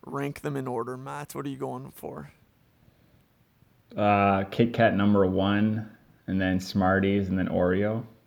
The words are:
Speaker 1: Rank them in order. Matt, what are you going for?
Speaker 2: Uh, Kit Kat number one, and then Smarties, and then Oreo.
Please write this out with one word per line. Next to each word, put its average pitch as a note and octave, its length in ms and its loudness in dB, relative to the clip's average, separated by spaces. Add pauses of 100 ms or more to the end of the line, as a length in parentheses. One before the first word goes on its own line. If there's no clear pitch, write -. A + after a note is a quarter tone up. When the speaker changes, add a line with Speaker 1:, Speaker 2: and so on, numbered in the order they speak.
Speaker 1:
Rank C#3 360 -8
them D3 160 -6
in C3 100 -6
order. B2 300 -6
Matt, C#3+ 360 -14
what C#3+ 140 -10
are - 20 -8
you C3+ 80 -8
going C3 380 -10
for? - 380 -14 (1600)
Speaker 2:
Uh, G2+ 540 4
Kit A#2+ 240 0
Kat G#2+ 220 4
number G2+ 320 4
one, G#2 600 0 (380)
and F#2+ 140 -2
then F#2 180 0
Smarties, G2 720 2
and F#2+ 100 0
then F2+ 80 0
Oreo. F#2 560 0 (240)